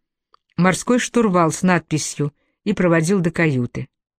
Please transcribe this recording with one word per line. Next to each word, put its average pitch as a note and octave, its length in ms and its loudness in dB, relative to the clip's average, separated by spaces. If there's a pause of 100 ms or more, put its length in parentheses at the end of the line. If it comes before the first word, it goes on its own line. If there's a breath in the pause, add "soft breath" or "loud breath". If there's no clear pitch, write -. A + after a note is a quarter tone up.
(580)
морской F#3 400 2
штурвал F3+ 540 2
с - 100 -8
надписью, D#3 720 -2 (300)
и G#3 100 -2
проводил E3+ 460 2
до E3+ 100 0
каюты. B2+ 580 -2 (320)